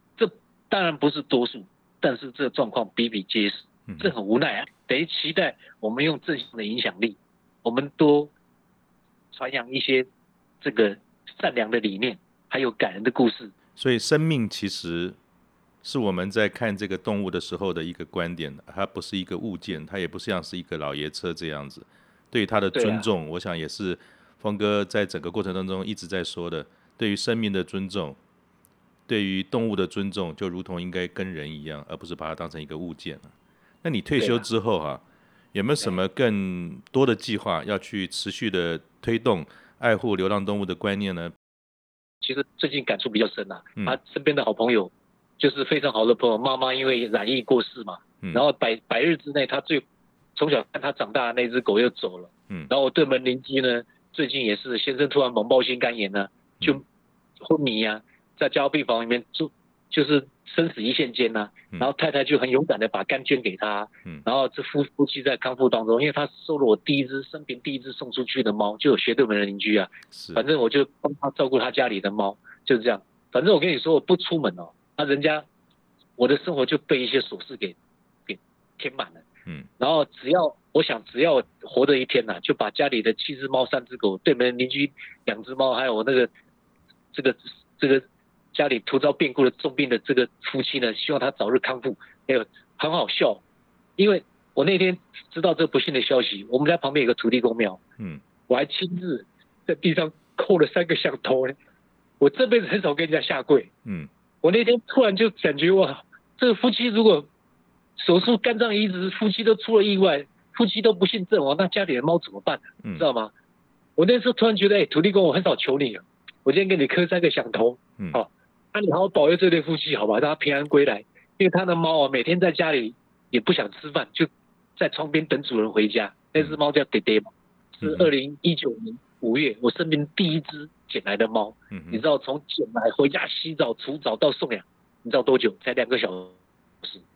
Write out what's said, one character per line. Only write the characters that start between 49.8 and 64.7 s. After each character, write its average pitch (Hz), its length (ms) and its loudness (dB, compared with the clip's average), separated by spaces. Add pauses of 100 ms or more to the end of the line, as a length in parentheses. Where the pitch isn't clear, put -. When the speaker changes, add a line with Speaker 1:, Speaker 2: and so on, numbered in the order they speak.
Speaker 1:
从 143 140 0
小 120 220 0
看 147 80 -8
他 139 120 -6
长 107 200 -6
大 127 140 0
的 120 160 -2
那 123 80 0
只 123 100 0
狗 104 180 2
又 120 120 4
走 92 260 -10
了。 90 140 -18 (180)
Speaker 2:
嗯。 85 220 -10
Speaker 1:
然 131 80 2
后 139 60 2
我 131 40 2
对 156 160 4
门 131 180 0
邻 127 200 -2
居 131 180 -2
呢， 120 220 0 (300)
最 151 160 -4
近 127 180 -4
也 104 100 0
是 120 220 -6
先 131 180 -4
生 143 120 2
突 143 120 2
然 131 100 2
猛 117 180 -2
爆 131 120 6
性 123 180 -2
肝 120 200 -2
炎 101 140 -4
呢， 98 160 -2 (320)
就 139 220 0 (580)
昏 156 200 -2
迷 113 240 -2
啊， 107 180 -4
Speaker 2:
嗯。 - 0 - (360)
Speaker 1:
在 147 100 0
加 147 140 -2
护 139 80 0
病 143 160 -2
房 117 160 0
里 117 40 -6
面 120 160 -2 (120)
住， 160 180 -6 (380)
就 151 120 0
是 139 240 2 (200)
生 165 260 0
死 113 100 -8
一 117 120 0
线 123 180 -2
间 113 240 0
啊， 104 160 -4 (180)
Speaker 2:
嗯。 92 80 -12
Speaker 1:
然 127 100 0
后 143 80 -2
太 160 140 0
太 139 140 0
就 139 140 2
很 131 120 0
勇 135 140 2
敢 113 160 -2
的 110 80 0
把 98 160 -4
肝 131 200 -4
捐 135 180 0
给 95 140 -4
他， 104 320 -4 (160)
Speaker 2:
嗯。 82 200 -14
Speaker 1:
然 117 100 0
后 135 140 2
这 - 140 -10
夫， 143 220 -2 (120)